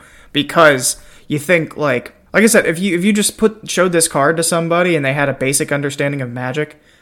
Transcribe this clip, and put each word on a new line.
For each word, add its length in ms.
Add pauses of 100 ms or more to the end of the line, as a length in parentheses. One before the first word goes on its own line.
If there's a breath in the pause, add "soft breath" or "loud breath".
(340 loud breath)
because 640 (300 soft breath)
you 120
think, 380
like, 360 (200)
like 100
I 40
said, 180
if 140
you, 180
if 60
you 100
just 240
put, 320
showed 220
this 160
card 300
to 60
somebody 520
and 80
they 100
had 160
a 40
basic 380
understanding 500
of 80
Magic, 500 (220 soft breath)